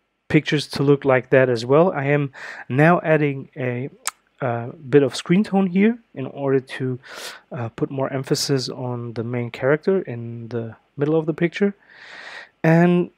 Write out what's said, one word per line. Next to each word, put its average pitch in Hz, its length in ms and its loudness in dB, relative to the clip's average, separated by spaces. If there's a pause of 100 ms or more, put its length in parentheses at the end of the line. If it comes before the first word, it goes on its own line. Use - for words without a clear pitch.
(280)
pictures 151 380 0
to - 160 -4
look 143 220 4
like 127 260 2
that 131 180 6
as 120 160 -2
well. 160 280 4
I 139 140 -4
am 143 260 0 (360)
now 156 340 4
adding 147 540 0
a, 127 320 -4 (520)
uh, 117 260 -4 (240)
bit 143 120 6
of 123 140 0
screen 190 280 0
tone 196 240 0
here 202 280 2 (180)
in 135 120 -8
order 135 340 0
to, 127 380 -6 (540)
uh, 120 180 -8
put - 200 -6
more 135 220 -4
emphasis 139 560 -2
on 120 460 -8
the 113 100 -6
main 120 260 -6
character 156 520 0
in 117 460 -10
the 117 280 -8 (200)
middle 147 200 0
of 156 100 0
the 160 80 -4
picture. 202 400 0 (880)
And, 175 540 4